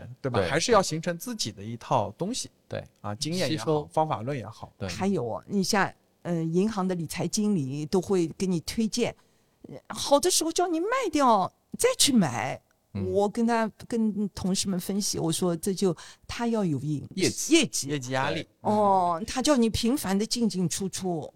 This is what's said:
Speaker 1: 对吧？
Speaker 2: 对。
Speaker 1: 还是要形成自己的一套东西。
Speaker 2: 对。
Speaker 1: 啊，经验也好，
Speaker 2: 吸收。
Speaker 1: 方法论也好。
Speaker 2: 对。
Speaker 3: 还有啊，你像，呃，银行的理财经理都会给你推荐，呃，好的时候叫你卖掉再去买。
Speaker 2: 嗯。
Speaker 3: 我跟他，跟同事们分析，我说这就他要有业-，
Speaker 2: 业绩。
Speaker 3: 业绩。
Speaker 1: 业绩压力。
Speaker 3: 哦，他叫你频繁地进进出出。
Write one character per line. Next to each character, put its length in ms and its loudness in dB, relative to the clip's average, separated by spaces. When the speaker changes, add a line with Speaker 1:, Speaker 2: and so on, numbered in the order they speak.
Speaker 1:
对 80 -2
吧？ 80 2
Speaker 2:
对。 100 2
Speaker 1:
还 120 2
是 100 0
要 100 8
形 220 -2
成 160 -4
自 160 -8
己 160 -4
的 100 -14
一 160 -8
套 400 0
东 160 -6
西。 160 -6
Speaker 2:
对。 140 -6
Speaker 1:
啊， 160 -8
经 180 -4
验 160 0
也 80 -2
好， 60 -6
Speaker 2:
吸 20 -2
收。 260 2
Speaker 1:
方 140 2
法 160 -4
论 140 -4
也 100 -8
好。 320 -16
Speaker 2:
对。 100 -4
Speaker 3:
还 200 -2
有 200 0
啊， 200 -6
你 160 0
像， 280 2
呃， 220 -2
银 260 2
行 160 -2
的 80 0
理 100 -4
财 220 -4
经 260 0
理 320 -2
都 160 2
会 280 2
给 80 -2
你 140 0
推 260 -2
荐， 280 -2
呃， 80 -16
好 320 2
的 100 2
时 140 2
候 80 -2
叫 160 2
你 100 0
卖 80 0
掉 420 4
再 120 2
去 140 6
买。 480 2
Speaker 2:
嗯。 180 -2
Speaker 3:
我 160 2
跟 180 -2
他， 240 0
跟 440 0
同 240 -2
事 120 -2
们 140 -2
分 180 -4
析， 200 -2
我 120 -2
说 240 0
这 200 -4
就 200 0
他 200 -6
要 180 0
有 160 0
业-， 220 -4
Speaker 2:
业 120 2
绩。 260 0
Speaker 3:
业 120 6
绩。 220 -4
Speaker 1:
业 100 -2
绩 140 -6
压 180 0
力。 160 -4
Speaker 3:
哦， 640 4
他 160 -4
叫 140 6
你 120 6
频 280 0
繁 220 0
地 80 0
进 220 0
进 200 0
出 200 -2
出。 480 -4